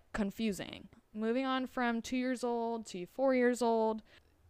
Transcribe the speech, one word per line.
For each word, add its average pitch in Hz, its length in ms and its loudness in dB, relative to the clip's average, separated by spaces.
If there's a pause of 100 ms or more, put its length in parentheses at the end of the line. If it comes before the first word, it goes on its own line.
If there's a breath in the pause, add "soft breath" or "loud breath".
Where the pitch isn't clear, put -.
(140)
confusing. 208 760 -4 (300)
Moving 233 280 0
on 262 200 -2
from 233 360 -2
two - 160 -4
years 254 260 0
old 233 440 -2
to 175 180 -8
four 262 280 2
years 247 280 4
old, 220 420 2 (460 soft breath)